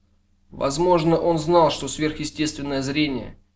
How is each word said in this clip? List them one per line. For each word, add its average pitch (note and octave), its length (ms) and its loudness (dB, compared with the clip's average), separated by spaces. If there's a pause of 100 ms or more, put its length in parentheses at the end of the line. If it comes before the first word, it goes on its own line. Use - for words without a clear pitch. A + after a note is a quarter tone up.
(500)
Возможно, E3 680 2
он E3 220 0
знал, D#3+ 320 4
что C#3 180 -6
сверхъестественное D3 920 -4
зрение — C3+ 580 -4 (180)